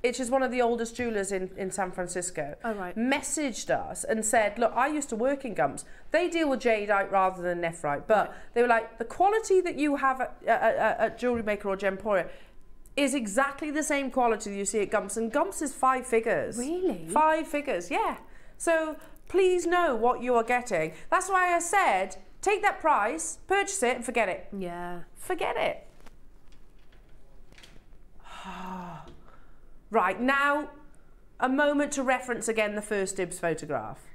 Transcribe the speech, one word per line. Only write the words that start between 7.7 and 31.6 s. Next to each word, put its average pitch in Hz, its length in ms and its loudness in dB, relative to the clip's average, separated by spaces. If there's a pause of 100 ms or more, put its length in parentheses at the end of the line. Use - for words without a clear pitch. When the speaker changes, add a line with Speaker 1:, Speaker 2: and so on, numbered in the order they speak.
Speaker 1:
but 202 220 6
Speaker 2:
Right. - 100 -12 (180)
Speaker 1:
they 233 60 4
were 240 60 6
like, 226 300 2
'The - 80 -4
quality 403 560 4
that 339 140 -2
you 285 200 2
have 262 240 2
at, 247 160 -4 (100)
at, 220 300 4
at, 214 240 2
at 220 180 0
Jewellery 240 260 0
Maker 202 260 -2
or 190 80 0
Gemporia 196 500 0 (680)
is 277 180 2
exactly 277 560 0
the 302 120 0
same 277 280 -2
quality 226 380 2
that 202 80 -6
you 196 80 -2
see 208 160 0
at 196 100 -2
Gumps.'" 196 240 -2
And 226 160 -2
Gumps 330 300 0
is 277 120 -4
five 262 320 2
figures. 208 520 0
Speaker 2:
Really? 294 500 -2
Speaker 1:
Five 311 400 4
figures, 262 420 -4
yeah. 339 280 0 (400)
So 320 400 0 (320)
please 359 360 4
know 339 300 4
what 233 260 2
you 247 140 2
are 233 80 6
getting. 233 480 0 (180)
That's 370 200 2
why 359 260 4
I 339 40 4
said, 277 580 2 (240)
take 392 200 2
that 392 180 2
price, 277 680 0
purchase 392 340 2
it, 247 140 2
and 240 100 -8
forget 233 240 0
it. - 260 -6
Speaker 2:
Yeah. 175 480 -6 (120)
Speaker 1:
Forget - 420 -4
it. - 300 -2 (2500)
<sighs> 190 60 -12 (1400)
Right, 190 280 4
now, 277 500 2 (680)
a 262 100 2
moment 285 440 4